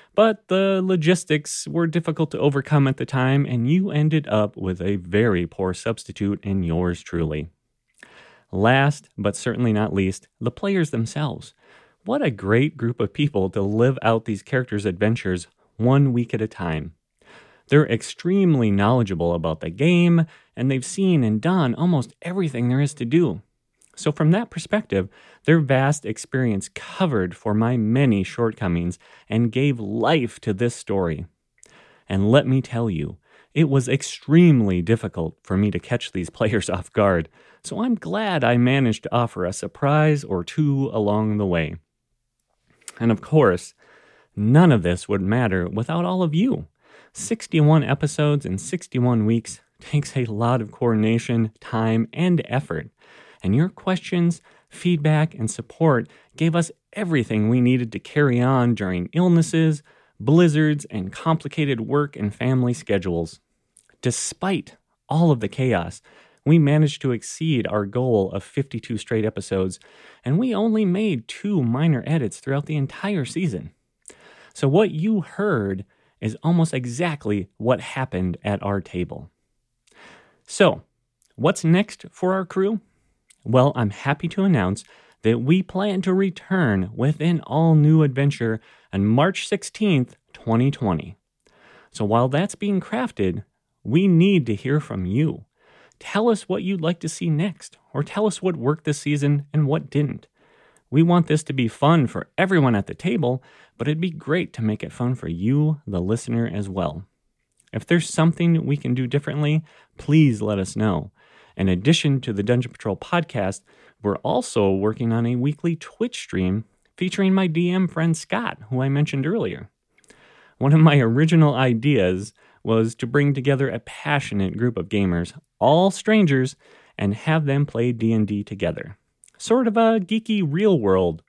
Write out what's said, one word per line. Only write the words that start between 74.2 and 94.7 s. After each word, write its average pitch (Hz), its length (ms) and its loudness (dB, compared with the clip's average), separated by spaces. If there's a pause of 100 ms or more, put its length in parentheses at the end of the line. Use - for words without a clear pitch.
So 139 140 -2
what 180 220 4
you 190 300 -2
heard 110 640 -4 (340)
is 107 240 -6
almost 165 300 2
exactly 123 880 -4
what 120 220 0
happened 92 640 -6
at 101 200 -4
our 101 180 -4
table. 82 500 -8 (1160)
So, - 360 2 (540)
what's 131 260 0
next 180 480 0
for 185 220 -4
our 190 140 -4
crew? 196 340 -2 (640)
Well, 127 280 4
I'm 107 160 -2
happy 139 380 -4
to 190 160 -2
announce 107 400 0 (360)
that 113 220 0
we 175 200 2
plan 190 400 -4
to 185 120 0
return 170 800 0
with 135 260 0
an 165 220 0
all-new 156 600 4
adventure 135 580 0 (300)
on 98 140 0
March 139 440 2
sixteenth, 196 680 -2 (160)
twenty 120 380 0
twenty. 92 460 -4 (760)
So - 140 -6
while 117 240 2
that's 156 260 -2
being 202 260 -2
crafted, 101 640 -4 (380)
we 175 260 2
need 175 380 4
to 113 80 -2
hear 135 260 -2